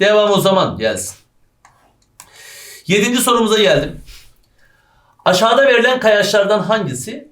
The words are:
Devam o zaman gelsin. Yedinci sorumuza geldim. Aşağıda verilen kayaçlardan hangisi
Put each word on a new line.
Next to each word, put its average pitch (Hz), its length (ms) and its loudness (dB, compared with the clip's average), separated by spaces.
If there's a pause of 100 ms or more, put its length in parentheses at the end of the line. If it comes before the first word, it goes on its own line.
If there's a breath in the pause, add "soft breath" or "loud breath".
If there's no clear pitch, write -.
Devam 208 300 2
o 196 100 2
zaman 175 380 0
gelsin. - 380 -6 (1700 loud breath)
Yedinci 233 320 0
sorumuza 226 400 0
geldim. 170 420 0 (1200 loud breath)
Aşağıda 277 420 2
verilen 247 340 2
kayaçlardan 208 600 0
hangisi 208 720 -6